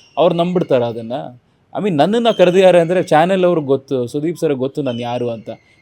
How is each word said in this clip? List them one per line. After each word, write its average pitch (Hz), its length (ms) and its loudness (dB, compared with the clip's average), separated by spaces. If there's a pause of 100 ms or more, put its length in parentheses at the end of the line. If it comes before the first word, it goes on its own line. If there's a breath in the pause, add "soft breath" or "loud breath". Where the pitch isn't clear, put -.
(180)
ಅವ್ರು 170 160 2
ನಂಬಿಡ್ತಾರೆ 170 500 0
ಅದನ್ನು. 120 580 -10 (360)
I 165 40 -4
mean, 190 140 -2
ನನ್ನನ್ನು 220 400 2
ಕರೆದಿದ್ದಾರೆ 180 440 6
ಅಂದರೆ 170 220 0
ಚಾನೆಲ್ 180 420 2
ಅವ್ರಿಗೆ 165 220 0
ಗೊತ್ತು, 135 400 -2
ಸುದೀಪ್ 147 320 -6
ಸರ್ಗೆ 147 200 -2
ಗೊತ್ತು 135 240 -6
ನಾನು 120 160 -6
ಯಾರು 120 320 -6
ಅಂತ. 113 200 -12 (320 soft breath)